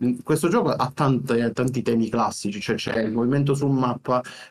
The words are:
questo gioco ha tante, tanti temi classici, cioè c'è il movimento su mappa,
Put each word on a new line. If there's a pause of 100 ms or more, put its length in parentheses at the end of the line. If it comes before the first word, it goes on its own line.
(240)
questo
gioco
ha
tante,
tanti
temi
classici,
cioè
c'è
il
movimento
su
mappa, (300)